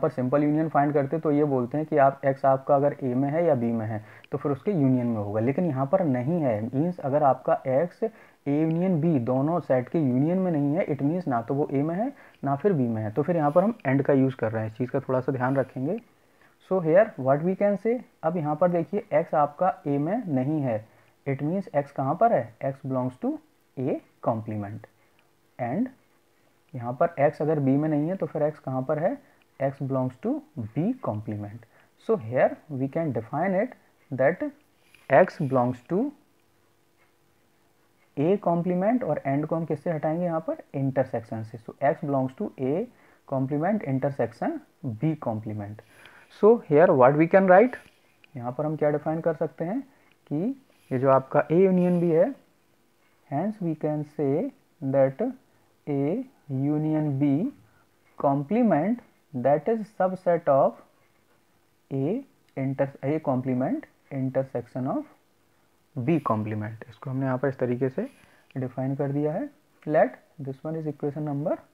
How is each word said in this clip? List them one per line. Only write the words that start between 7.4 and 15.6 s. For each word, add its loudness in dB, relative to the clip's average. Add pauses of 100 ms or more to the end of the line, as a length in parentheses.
X -2
A -8
यूनियन 0
B 2
दोनों 0
सेट 0
के -2
यूनियन 2
में 0
नहीं 0
है, 0
it -4
means -2
ना 0
तो -4
वो 0
A 0
में -2
है -2 (320)
ना 0
फिर 2
B 2
में -2
है, -4
तो -2
फिर 0
यहाँ 2
पर 4
हम 0 (120)
and 2
का 2
यूज़ 2
कर -2
रहे -2
हैं। -6
इस -18
चीज़ -4
का -2
थोड़ा -2
सा -4
ध्यान 0
रखेंगे। -4 (720)